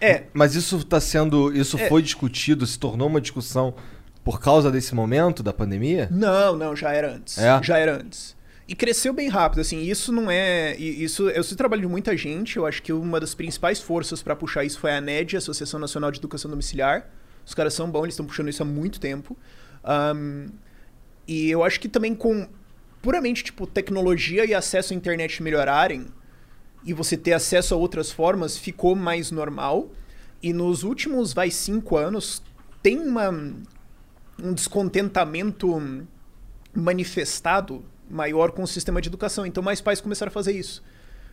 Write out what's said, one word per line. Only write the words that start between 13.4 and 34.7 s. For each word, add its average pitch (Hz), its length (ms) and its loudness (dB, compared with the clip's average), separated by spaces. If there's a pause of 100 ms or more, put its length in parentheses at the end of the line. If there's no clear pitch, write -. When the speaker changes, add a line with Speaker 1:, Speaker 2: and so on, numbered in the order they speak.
Speaker 1:
forças 165 440 -4
pra 151 100 -2
puxar 151 300 -2
isso 147 160 -6
foi 156 100 2
a 143 100 0
ned, 156 360 -2
Associação 151 420 -6
Nacional 147 320 -4
de 143 80 -6
Educação 147 320 -10
Domiciliar. 143 580 0 (380)
Os - 80 -16
caras 156 200 0
são 165 140 -4
bons, 151 140 0
eles 165 140 -6
tão 156 100 -6
puxando 147 220 -6
isso 147 160 -6
há - 20 -2
muito 147 320 -4
tempo. 143 380 -8 (480)
Ahn, 147 640 -2 (800)
e 160 200 0
eu 165 140 4
acho 180 160 2
que 233 100 -8
também 220 240 0
com 214 360 0 (520)
puramente, 247 440 0
tipo, - 240 -10
tecnologia 190 760 0
e 214 80 2
acesso 185 400 0
à 185 40 -4
internet 165 480 -4
melhorarem, 147 640 2 (800)
e 170 80 -4
você 165 240 -2
ter 165 180 2
acesso 175 380 2
a 180 40 4
outras 170 340 0
formas, 170 480 0
ficou 180 380 2
mais 170 340 -2
normal. 147 600 -2 (520)
E 170 100 0
nos 175 300 0
últimos, 240 500 -2
vai, - 200 0
cinco 214 440 0
anos, 180 460 -2 (400)
tem 247 160 6
uma, 240 320 0 (1120)
um 180 100 -4
descontentamento 185 1300 -2 (920)